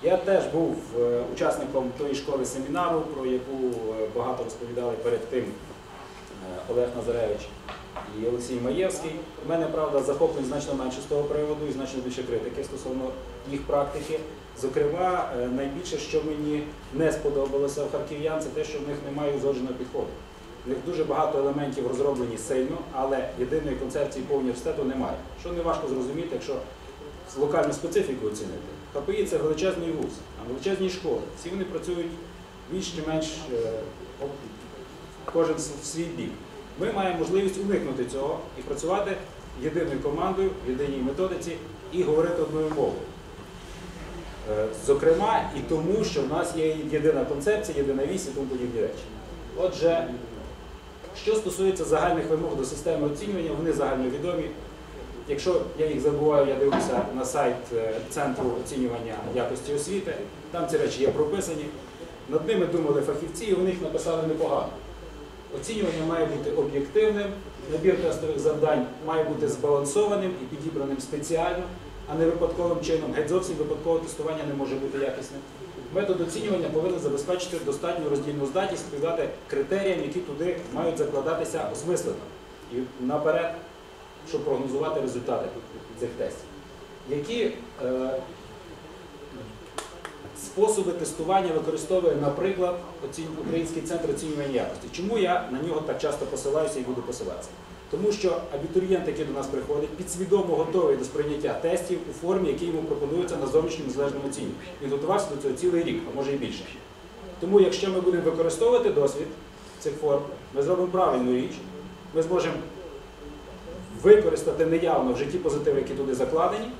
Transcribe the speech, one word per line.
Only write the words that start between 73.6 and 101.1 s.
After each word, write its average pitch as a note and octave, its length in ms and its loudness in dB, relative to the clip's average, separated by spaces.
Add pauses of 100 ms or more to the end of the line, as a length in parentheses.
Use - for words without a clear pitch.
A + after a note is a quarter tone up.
тестування D#3+ 480 -4
не C#3 60 -2
може C3+ 220 -2
бути C3+ 220 -2
якісним. C#3 440 -4 (540)
Метод F#3+ 260 2
оцінювання F3+ 520 0
повинен E3+ 260 2
забезпечити D3 640 0
достатню D#3+ 440 0
роздільну C#3+ 360 0
здатність, F3+ 420 0
співдати D#3+ 420 0 (180)
критеріям, F#3 560 2
які F3+ 160 -2
туди E3 380 -2 (160)
мають D#3+ 240 0
закладатися C#3 760 0
осмислено - 440 0 (560)
і - 20 -4 (240)
наперед, D#3 560 2 (720)
щоб C#3+ 160 -2
прогнозувати C#3 560 2
результати A#2+ 440 0 (540)
цих B2 100 -2
тестів. - 360 -6 (640)
Які, F3 420 0 (340)
е, C3 240 0 (2250)
способи G3 460 4
тестування E3 640 2
використовує, D#3+ 600 4
наприклад, F3 600 2 (340)
оцін-, D#3+ 180 -8 (200)
Український D#3+ 340 -2
центр E3 280 -2
оцінювання C#3+ 440 -2
якості? A#2 380 -2
Чому G3+ 260 -2
я F3+ 340 4
на C#3+ 160 -2
нього D#3 200 0
так - 140 -2
часто C#3 240 0
посилаюся C#3 540 0
і - 20 -2
буду B2 200 -2
посилатися? F#2 480 -6 (420)
Тому G3 200 2
що F#3 260 2 (160)
абітурієнт, E3+ 540 2
який D3+ 180 -2
до C#3 80 -4
нас C3+ 140 -2
приходить, D3 420 0
підсвідомо F3+ 640 2
готовий D#3+ 420 4
до B2+ 80 -2
сприйняття D3 480 0